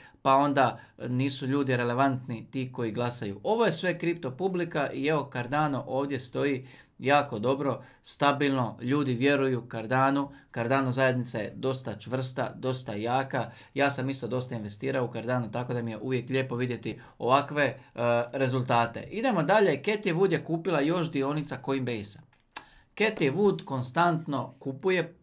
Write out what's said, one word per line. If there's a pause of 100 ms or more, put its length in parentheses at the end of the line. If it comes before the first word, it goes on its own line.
(220)
pa
onda (300)
nisu
ljudi
relevantni
ti
koji
glasaju.
Ovo
je
sve
kripto
publika
i
evo
Cardano
ovdje
stoji (300)
jako
dobro, (200)
stabilno,
ljudi
vjeruju
Cardanu, (240)
Cardano
zajednica
je
dosta
čvrsta,
dosta
jaka, (240)
ja
sam
isto
dosta
investirao
u
Cardano,
tako
da
mi
je
uvijek
lijepo
vidjeti (180)
ovakve,
e, (560)
rezultate.
Idemo
dalje,
Cathie
Wood
je
kupila
još
dionica
Coinbase-a. (760)
Cathie
Wood
konstantno
kupuje,